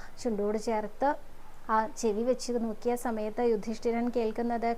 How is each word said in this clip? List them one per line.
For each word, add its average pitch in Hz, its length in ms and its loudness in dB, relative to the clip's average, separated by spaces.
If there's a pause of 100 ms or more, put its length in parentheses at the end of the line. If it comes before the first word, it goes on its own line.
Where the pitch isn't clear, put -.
(200)
ചുണ്ടോട് 214 380 0
ചേർത്ത് 220 580 0 (540)
ആ 220 180 4
ചെവി 226 360 0
വെച്ച് 247 300 0
നോക്കിയ 226 420 0
സമയത്ത് 220 460 -2
യുധിഷ്ഠിരൻ 233 680 2
കേൾക്കുന്നത് 233 680 0